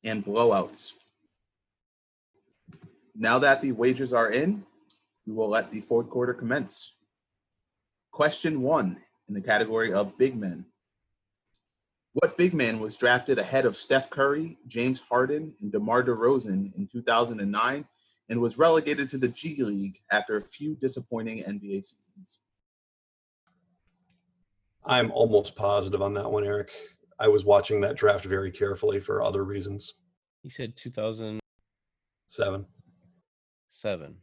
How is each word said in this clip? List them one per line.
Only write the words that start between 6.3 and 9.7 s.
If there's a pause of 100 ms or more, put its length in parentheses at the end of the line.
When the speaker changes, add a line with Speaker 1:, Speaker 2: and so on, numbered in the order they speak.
Speaker 1:
commence. (1160)
Question
one (300)
in
the
category